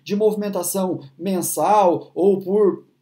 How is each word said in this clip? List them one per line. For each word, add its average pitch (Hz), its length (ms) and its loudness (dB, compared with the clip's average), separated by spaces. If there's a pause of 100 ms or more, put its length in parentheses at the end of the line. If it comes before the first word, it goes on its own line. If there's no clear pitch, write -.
de 196 120 -6
movimentação 196 840 -2 (140)
mensal 175 1000 0
ou 190 240 2
por, 190 480 0 (140)